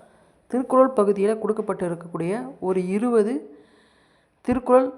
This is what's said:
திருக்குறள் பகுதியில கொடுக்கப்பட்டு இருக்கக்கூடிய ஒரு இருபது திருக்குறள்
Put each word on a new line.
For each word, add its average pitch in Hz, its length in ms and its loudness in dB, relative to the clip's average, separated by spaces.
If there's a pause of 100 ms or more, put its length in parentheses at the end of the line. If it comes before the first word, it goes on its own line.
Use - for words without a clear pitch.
(460)
திருக்குறள் 262 500 2
பகுதியில 202 420 2
கொடுக்கப்பட்டு 202 520 -4
இருக்கக்கூடிய 170 680 -8
ஒரு 185 260 -2
இருபது 226 680 0 (840)
திருக்குறள் 254 580 2